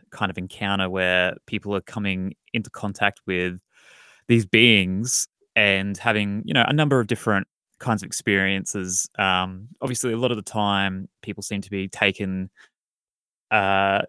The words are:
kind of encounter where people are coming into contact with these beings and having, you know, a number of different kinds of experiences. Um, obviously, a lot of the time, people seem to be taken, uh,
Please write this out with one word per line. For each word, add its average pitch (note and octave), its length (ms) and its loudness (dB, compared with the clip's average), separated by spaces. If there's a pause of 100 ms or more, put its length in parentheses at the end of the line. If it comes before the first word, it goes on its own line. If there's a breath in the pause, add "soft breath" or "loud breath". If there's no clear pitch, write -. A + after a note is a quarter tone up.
(120)
kind G2+ 180 -4
of F2 80 -10
encounter F#2+ 520 -4
where F2+ 460 0 (120)
people G2+ 280 -4
are F#2 60 -2
coming G2 540 -6 (180)
into A2+ 160 -6
contact G2+ 580 -4
with F2+ 340 -2 (640 soft breath)
these A#2 180 4
beings G#2+ 800 4 (280)
and G2 420 2
having, G#2 480 0
you - 80 -4
know, A#2+ 140 4
a - 60 0
number D3 260 4
of A2 80 0
different G#2 400 0 (320)
kinds A2 240 -2
of - 40 -14
experiences. F#2+ 1080 -2
Um, F#2 520 0 (120)
obviously, B2+ 300 -2
a A2+ 60 -2
lot A#2+ 140 0
of A2+ 60 -2
the G2+ 60 -8
time, G2 640 0 (140)
people G2+ 220 -10
seem G2+ 180 -6
to G2 80 -18
be G2 180 -4
taken, F#2+ 640 -2 (1000 soft breath)
uh, G2 580 4